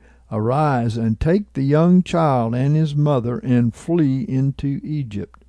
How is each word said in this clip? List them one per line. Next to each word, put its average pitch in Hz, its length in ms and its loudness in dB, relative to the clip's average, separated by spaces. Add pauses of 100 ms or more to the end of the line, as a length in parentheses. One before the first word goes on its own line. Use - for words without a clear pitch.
(300)
"Arise 120 680 -2
and 110 200 0
take 190 360 0
the 135 80 -4
young 165 400 4
child 131 520 0
and 139 220 0
his 156 180 0
mother 131 440 0
and 120 360 0
flee 147 460 0
into 135 640 -4
Egypt, 120 640 -10